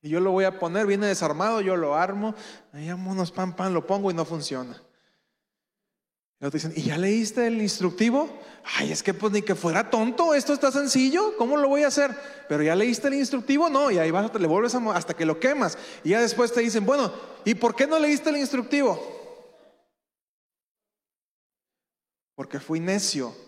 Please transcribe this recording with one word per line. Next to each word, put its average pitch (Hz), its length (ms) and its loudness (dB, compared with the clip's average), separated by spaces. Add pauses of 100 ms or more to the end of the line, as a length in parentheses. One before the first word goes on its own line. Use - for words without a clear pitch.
Y 151 80 -10
yo 165 100 0
lo 190 120 2
voy 190 120 4
a 190 140 0
poner, 190 280 0
viene 202 200 2
desarmado, 190 560 0
yo 185 120 2
lo 151 220 0
armo, 202 380 -2 (400)
ahí 151 160 -10
vámonos, 185 420 -4
pam, 185 240 -4
pam, 190 160 -2
lo 165 140 -2
pongo 196 240 0
y 175 40 -4
no 165 120 -2
funciona". 131 560 -8 (1600)
Y 139 40 -10
otros 151 180 -4
dicen, 160 140 -6
"¿Y 160 120 -2
ya 156 100 -2
leíste 214 480 0
el 226 160 0
instructivo?". 220 640 0 (480)
"Ay, 156 160 -2
es 156 100 -4
que 196 120 0
pues 208 180 -2
ni 208 100 0
que 202 120 0
fuera 175 360 0
tonto, 247 440 2
esto 285 180 2
está 277 200 2
sencillo, 285 640 2
¿cómo 254 200 2
lo 285 120 4
voy 294 160 4
a 277 40 4
hacer?". 277 260 2 (340)
"Pero 151 140 0
ya 156 120 2
leíste 233 340 2
el 269 60 0
instructivo", 277 560 2
"No", 277 200 2
y 180 80 2
ahí 160 120 2
vas, 208 240 0
le 190 120 2
vuelves 220 280 2
a 247 60 0
mo-, 220 120 -2
hasta 175 220 -2
que 165 100 -2
lo 156 140 0
quemas. 254 400 0 (240)
Y - 80 -2
ya 220 100 4
después 233 320 2
te 240 80 2
dicen, 220 240 0
"Bueno, 254 280 2 (320)
¿y 214 100 2
por 233 220 2
qué 269 100 4
no 320 120 2
leíste 294 320 2
el 294 80 0
instructivo?". 262 600 0 (3250)
"Porque 139 240 -12
fui 160 220 -4
necio 170 540 -2 (120)